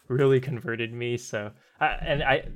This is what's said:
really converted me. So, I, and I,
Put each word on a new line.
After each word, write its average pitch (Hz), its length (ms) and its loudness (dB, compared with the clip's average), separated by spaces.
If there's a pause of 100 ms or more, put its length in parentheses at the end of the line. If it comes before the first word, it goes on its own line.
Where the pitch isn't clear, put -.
really 135 320 6
converted 117 520 -4
me. 120 260 -4
So, 107 340 -6 (280)
I, - 60 2
and 151 380 0
I, 135 320 2